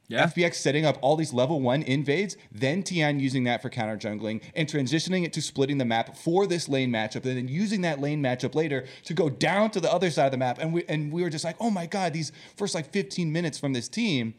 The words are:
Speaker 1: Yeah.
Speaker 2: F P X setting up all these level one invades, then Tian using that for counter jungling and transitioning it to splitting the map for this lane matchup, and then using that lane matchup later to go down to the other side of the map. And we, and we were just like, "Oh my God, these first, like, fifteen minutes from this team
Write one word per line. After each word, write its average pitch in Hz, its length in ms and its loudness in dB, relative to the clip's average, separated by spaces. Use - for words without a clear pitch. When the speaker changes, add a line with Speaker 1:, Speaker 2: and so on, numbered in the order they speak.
Speaker 1:
Yeah. 120 160 2
Speaker 2:
F 170 100 0
P 170 100 2
X 170 140 0
setting 151 260 2
up 143 180 2
all 139 120 4
these 156 180 -2
level 135 280 2
one 131 240 2
invades, 143 520 0
then 131 320 -2
Tian 147 380 0
using 131 240 2
that 120 180 0
for 127 80 -6
counter 110 260 -2
jungling 107 440 -4
and 160 120 0
transitioning 156 560 0
it 160 100 -6
to 160 60 -4
splitting 139 380 0
the 127 60 0
map 113 320 0
for 185 320 2
this 175 200 -2
lane 131 220 2
matchup, 110 340 -2
and 131 140 -2
then 123 80 -6
using 190 360 0
that 156 180 0
lane 147 200 0
matchup 127 360 0
later 143 300 0
to 170 100 -6
go 160 160 2
down 196 400 2
to 202 80 -2
the 156 140 2
other 180 180 2
side 147 160 4
of 135 60 2
the 131 40 0
map. 123 120 0
And 160 140 -2
we, 170 160 0
and 151 240 -2
we 175 100 0
were 175 80 0
just 156 140 -4
like, 170 160 -4
"Oh 226 100 2
my 175 160 -2
God, 185 260 0
these 160 200 -4
first, 196 180 -2
like, 165 160 -4
fifteen 185 400 0
minutes 165 260 0
from 139 160 -2
this 120 160 -2
team 135 500 0